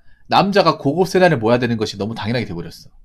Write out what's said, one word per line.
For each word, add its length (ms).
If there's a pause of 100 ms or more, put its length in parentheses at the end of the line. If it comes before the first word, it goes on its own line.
(280)
남자가 500
고급 280
세단에 300
모여야 220
되는 180
것이 220
너무 160
당연하게 320
돼버렸어. 440 (140)